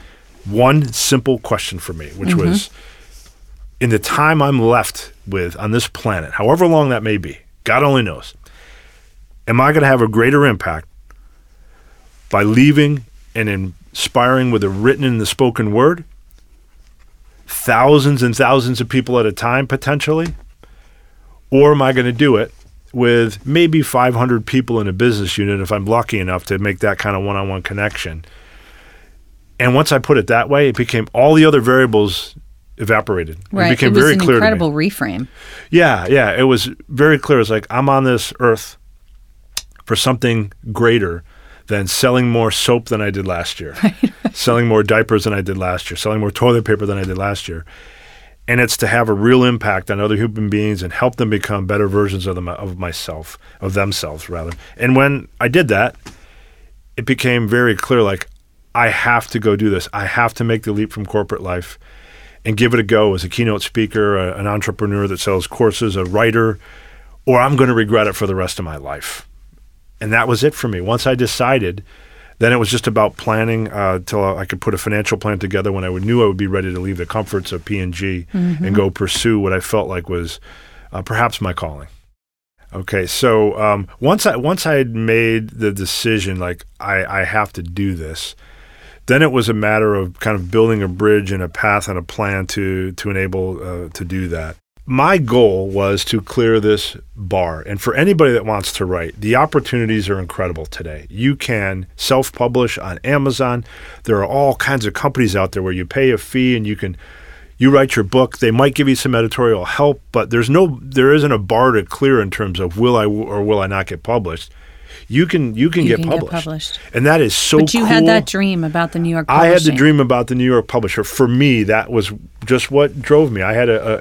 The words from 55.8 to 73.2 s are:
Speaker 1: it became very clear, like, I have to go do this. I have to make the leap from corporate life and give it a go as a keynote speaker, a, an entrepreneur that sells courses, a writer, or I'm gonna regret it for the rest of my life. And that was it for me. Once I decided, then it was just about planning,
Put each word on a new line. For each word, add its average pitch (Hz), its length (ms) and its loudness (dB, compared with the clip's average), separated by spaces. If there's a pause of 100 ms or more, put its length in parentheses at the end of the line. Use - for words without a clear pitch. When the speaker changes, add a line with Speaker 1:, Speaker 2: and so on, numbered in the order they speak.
Speaker 1:
it 117 80 -8
became 120 420 0
very 120 300 2
clear, 123 260 0
like, 98 240 -2 (480)
I 120 140 2
have 120 400 0
to 113 120 -4
go 104 160 2
do 107 120 0
this. 95 240 -2
I 101 140 -6
have 120 280 0
to 120 100 -4
make 113 180 -2
the 110 100 -6
leap 104 200 -4
from 107 120 -8
corporate 101 380 -4
life 90 340 -8 (680)
and 110 120 -2
give 117 160 2
it 120 80 2
a 110 40 -2
go 107 300 2
as 90 100 -6
a 92 40 -8
keynote 107 340 -2
speaker, 107 540 -2
a, 92 220 -4
an 98 80 -6
entrepreneur 101 640 -4
that 92 100 -6
sells 95 300 -2
courses, 107 480 -2
a 92 80 -4
writer, 110 540 2 (680)
or 123 140 6
I'm 139 160 2
gonna 127 180 4
regret 107 320 2
it 98 80 -4
for 107 140 -4
the 95 80 -4
rest 92 240 -4
of 92 40 -8
my 78 120 -10
life. 71 500 -12 (760)
And 107 120 -4
that 117 160 2
was 117 160 2
it 147 100 2
for - 140 -6
me. 95 120 -4
Once 110 260 -2
I 131 100 2
decided, 120 640 0 (560)
then 117 140 4
it 123 60 4
was 107 120 0
just 120 160 -2
about 107 300 2
planning, 113 520 -2